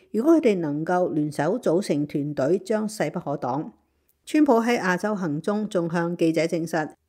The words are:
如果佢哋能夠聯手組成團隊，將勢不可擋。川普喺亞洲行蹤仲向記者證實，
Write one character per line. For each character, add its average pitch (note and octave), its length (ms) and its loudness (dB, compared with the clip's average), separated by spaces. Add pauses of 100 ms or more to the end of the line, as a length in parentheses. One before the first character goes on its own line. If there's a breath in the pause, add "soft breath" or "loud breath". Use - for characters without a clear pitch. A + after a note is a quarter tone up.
(120 loud breath)
如 G#3+ 120 -2
果 E4 140 6
佢 D4+ 40 2
哋 G#3 160 4
能 D#3 260 -2
夠 F3+ 300 0
聯 D3+ 180 0
手 E3+ 280 0
組 F3 200 2
成 D3 280 -2
團 D3 260 -4
隊， C#3+ 240 0
將 G#3+ 320 -2
勢 D#3 220 -4
不 F3 80 -6
可 C#3+ 180 -6
擋。 C3 320 -4 (560)
川 D4+ 200 2
普 C4+ 80 6
喺 A3+ 260 2
亞 F3+ 180 0
洲 G#3 160 -2
行 D#3+ 280 -4
蹤 G#3 260 -2
仲 E3+ 240 -2
向 F3 240 -2
記 E3 160 2
者 D#3+ 120 2
證 E3+ 220 -2
實， D#3 260 -4 (180)